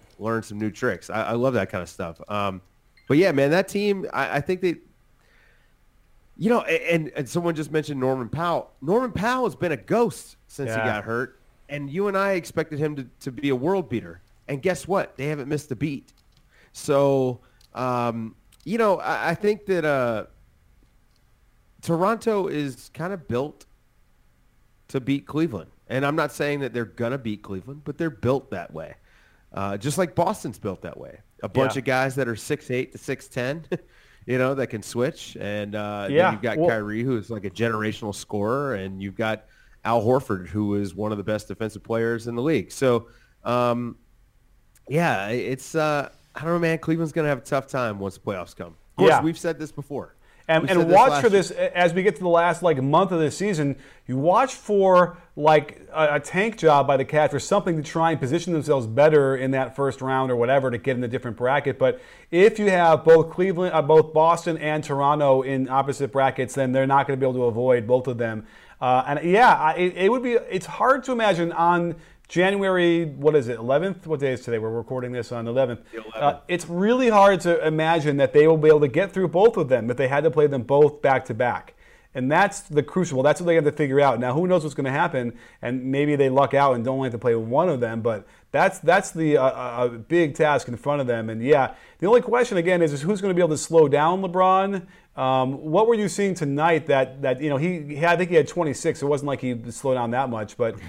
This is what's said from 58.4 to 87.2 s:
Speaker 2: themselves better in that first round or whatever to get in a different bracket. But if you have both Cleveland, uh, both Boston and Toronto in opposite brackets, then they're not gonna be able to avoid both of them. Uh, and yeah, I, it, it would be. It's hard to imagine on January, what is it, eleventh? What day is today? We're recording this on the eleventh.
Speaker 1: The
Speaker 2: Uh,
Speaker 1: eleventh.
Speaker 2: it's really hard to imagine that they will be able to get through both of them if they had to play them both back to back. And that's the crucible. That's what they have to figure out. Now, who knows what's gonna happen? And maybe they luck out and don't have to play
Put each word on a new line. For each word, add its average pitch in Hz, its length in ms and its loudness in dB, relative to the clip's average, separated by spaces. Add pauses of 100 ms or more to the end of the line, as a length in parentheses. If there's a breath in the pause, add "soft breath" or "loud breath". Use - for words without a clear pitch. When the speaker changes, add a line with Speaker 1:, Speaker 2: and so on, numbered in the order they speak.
Speaker 2:
themselves 143 320 0
better 139 520 4
in 131 140 -2
that 131 240 -2
first 135 260 -2
round 131 280 0
or 127 60 0
whatever 131 340 2
to 117 80 -2
get 127 200 -4
in 123 60 -4
a 120 40 -4
different 120 280 -6
bracket. 135 440 -2
But 127 200 2 (300 loud breath)
if 214 300 4
you 208 100 2
have 165 340 4
both 160 280 8
Cleveland, 180 420 -2
uh, 160 80 2
both 156 320 6
Boston 160 460 2
and 151 240 -2
Toronto 139 580 2
in 131 260 -2
opposite 135 440 -2
brackets, 135 420 0
then 131 200 -2
they're 135 120 2
not 139 220 2
gonna 135 100 -2
be 131 80 0
able 127 80 2
to 127 120 0
avoid 120 420 2
both 127 200 2
of 120 120 -4
them. 110 260 -6 (340 loud breath)
Uh, 127 280 2
and 147 200 -2
yeah, 202 280 6
I, 156 220 0
it, 180 200 0
it 190 140 2
would 254 100 0
be. 240 120 -2
It's 185 340 -4
hard 254 380 0
to 262 60 -4
imagine 180 420 0
on 170 420 2 (320 soft breath)
January, 180 800 2
what 147 300 2
is 123 140 2
it, 117 100 -6
eleventh? 151 480 -2
What 156 120 -2
day 135 140 0
is 123 80 -6
today? 117 160 -4
We're 110 140 -4
recording 123 400 -6
this 123 200 -8
on 117 140 -8
the 117 60 -4
eleventh. 120 300 0 (100)
Speaker 1:
The 113 80 -14
Speaker 2:
Uh, 110 40 -12 (140)
Speaker 1:
eleventh. 147 300 0
Speaker 2:
it's 170 200 -4
really 220 420 2
hard 202 320 6
to 165 240 2
imagine 156 520 0
that 135 160 2
they 151 140 8
will 160 100 6
be 156 100 4
able 151 120 8
to 147 80 4
get 170 240 0
through 185 160 0
both 202 300 4
of 151 120 0
them 120 220 2
if 120 60 -4
they 135 100 2
had 143 160 0
to 156 80 2
play 151 160 4
them 135 160 -4
both 143 400 4
back 131 220 2
to 120 100 -6
back. 113 400 -2 (400 soft breath)
And 131 160 -2
that's 196 300 2
the 147 200 -2
crucible. 143 400 -2
That's 147 180 4
what 175 80 -4
they 170 80 4
have 156 100 4
to 143 60 2
figure 139 280 2
out. 131 200 4
Now, 123 140 0
who 175 140 0
knows 180 160 2
what's 147 100 -8
gonna 135 160 -4
happen? 131 480 -2 (240 loud breath)
And 127 240 -4
maybe 143 300 0
they 135 140 2
luck 135 260 2
out 139 180 4
and 117 100 -2
don't 131 200 -2
have 127 80 -4
to 117 80 -8
play 120 160 0